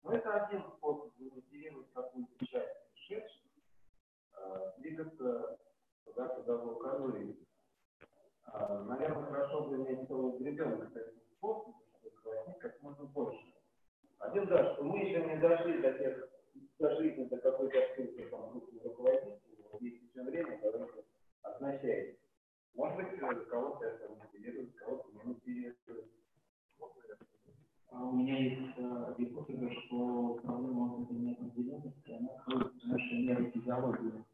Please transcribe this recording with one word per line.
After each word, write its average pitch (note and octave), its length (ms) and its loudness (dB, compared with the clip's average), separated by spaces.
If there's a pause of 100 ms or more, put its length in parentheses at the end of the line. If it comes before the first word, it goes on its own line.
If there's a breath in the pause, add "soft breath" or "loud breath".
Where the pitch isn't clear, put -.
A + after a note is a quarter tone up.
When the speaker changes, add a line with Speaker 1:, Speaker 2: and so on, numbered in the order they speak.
Speaker 1:
Ну, E3+ 80 0
это G#3 320 4
один G#3 180 -2 (140)
способ - 420 0
зарегулировать C3+ 720 -14
какую-то B3+ 540 -6
часть - 200 -2 (280)
пришедших, - 480 -10 (880)
э, F#2+ 480 -6
двигаться C#3 800 -4 (480)
туда, B2+ 220 -4
куда A#2+ 280 0
вы A#2 160 -4
указываете. A#2+ 640 -2 (1120)
А, - 380 -2
наверное, - 400 -2
хорошо D3 400 0
бы C#3 120 -2
иметь B2+ 320 -2
целый B2+ 300 0
гребенок B2+ 540 -2
таких A2+ 220 -10 (220)
способов, A3 380 -2 (260)
чтобы - 240 -16
возник - 340 -6
как - 240 -10
можно C#3+ 220 -12
больше. B2 400 -4 (760)
Один, F#3+ 280 2
да, E3+ 280 8
что D3 100 -2
мы F#3+ 140 2
еще F3 280 2
не D#3+ 100 0
дошли E3 440 8
до C3 120 6
тех, - 360 -2 (500)
до D#3 180 6
жизни, C3 280 2
до B2 140 -2
какой-то - 400 6
открытия - 520 2
там - 200 -8
крупных - 340 -12
руководителей, - 560 4 (320)
вот - 100 -10
есть A#2+ 200 -8
еще B2+ 220 -12
время, D3+ 380 -2
давайте - 420 -2 (380)
означает. - 760 -2 (560)
Может - 220 0
быть, F#3 260 -4
э, B2 120 0 (160)
кого-то A#2+ 360 -2
это A2+ 280 -6
мотивирует, G#2 600 -12
кого-то - 360 -6
не G#2 120 -16
мотивирует. A#2+ 520 -6 (2250)
Speaker 2:
А B2 140 -4
у B2+ 80 0
меня B2+ 240 6
есть, - 400 2
э, B2 420 -2
гипотеза, A#2+ 520 -2
что A#2+ 720 2
проблема A#2+ 440 2
вот A#2+ 240 -2
этой A#2+ 60 -2
неопределенности, B2 960 -2
она A#2 180 -2 (160)
кроется - 420 0
в - 20 -2
нашей - 340 2
нейрофизиологии. B2 880 2 (220)